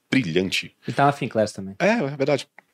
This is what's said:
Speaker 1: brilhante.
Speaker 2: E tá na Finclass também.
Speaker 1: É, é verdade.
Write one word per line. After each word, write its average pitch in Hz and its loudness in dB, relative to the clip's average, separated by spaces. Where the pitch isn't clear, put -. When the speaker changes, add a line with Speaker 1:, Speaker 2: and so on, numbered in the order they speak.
Speaker 1:
brilhante. 95 0
Speaker 2:
E 131 -6
tá 143 4
na 143 4
Finclass 110 -2
também. 95 -12
Speaker 1:
É, 180 2
é 156 0
verdade. 135 0